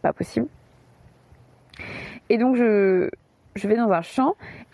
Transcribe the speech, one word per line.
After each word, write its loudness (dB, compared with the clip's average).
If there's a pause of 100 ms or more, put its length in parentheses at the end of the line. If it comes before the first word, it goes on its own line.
pas 0
possible. -2 (1800)
Et 2
donc, 2
je, 2 (460)
je -6
vais 2
dans 2
un 2
champ 0 (380)